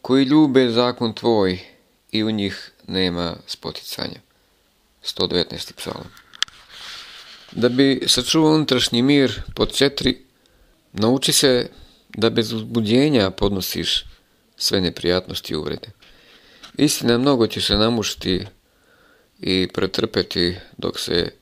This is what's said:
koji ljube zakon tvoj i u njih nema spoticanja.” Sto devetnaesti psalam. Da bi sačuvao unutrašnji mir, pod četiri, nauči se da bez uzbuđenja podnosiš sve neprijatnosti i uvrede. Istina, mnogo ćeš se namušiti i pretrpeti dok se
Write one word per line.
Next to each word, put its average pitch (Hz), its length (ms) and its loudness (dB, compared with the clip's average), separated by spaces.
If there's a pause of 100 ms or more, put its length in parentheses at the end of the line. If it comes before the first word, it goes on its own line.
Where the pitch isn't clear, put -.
koji 135 220 2
ljube 131 460 4
zakon 120 440 0
tvoj 98 460 2 (520)
i 107 120 0
u 110 80 0
njih 101 400 -4 (160)
nema 87 480 -2 (120)
spoticanja.” - 720 -12 (840)
Sto - 260 -4
devetnaesti - 460 -4
psalam. - 380 -12 (1400)
Da 120 180 2
bi 135 380 4
sačuvao 156 460 2
unutrašnji 127 480 2
mir, 135 400 2 (140)
pod - 200 -2
četiri, - 500 0 (680)
nauči 127 400 2
se 127 360 2 (400)
da 110 200 0
bez 113 220 0
uzbuđenja 117 800 2
podnosiš 95 760 -4 (500)
sve - 260 0
neprijatnosti 87 720 -2
i - 20 -4
uvrede. 76 320 -8 (920)
Istina, 120 400 2
mnogo 123 300 2
ćeš 107 200 -6
se 104 100 0
namušiti 104 680 -2 (920)
i 92 340 0
pretrpeti 92 800 -2 (220)
dok 87 220 -6
se 85 320 -2 (100)